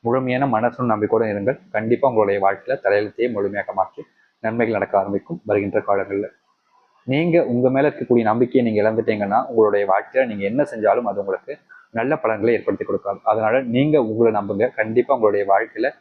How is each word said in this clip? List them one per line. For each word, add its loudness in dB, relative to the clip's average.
முழுமையான 0
மனசும் 0
நம்பிக்கையோடு 0
இருங்கள். -2
கண்டிப்பா 0
உங்களுடைய 2
வாழ்க்கையில -2
தலையெழுத்தையே 0
முழுமையாக -4
மாற்றி -4
நன்மைகள் -2
நடக்க -2
ஆரம்பிக்கும் -6
வருகின்ற 0
காலங்கள்ல. -2
நீங்க 2
உங்க 0
மேல 2
இருக்கக்கூடிய -2
நம்பிக்கையை 2
நீங்க 0
இழந்துட்டீங்கன்னா 0
உங்களுடைய 2
வாழ்க்கையில 0
நீங்க -8
என்ன -2
செஞ்சாலும் 0
அது -6
உங்களுக்கு -6
நல்ல 0
பலன்களை 0
ஏற்படுத்தி -2
கொடுக்காது. -4
அதனால 2
நீங்க 2
உங்களை 2
நம்புங்க. -2
கண்டிப்பா 0
உங்களுடைய 2
வாழ்க்கையில 0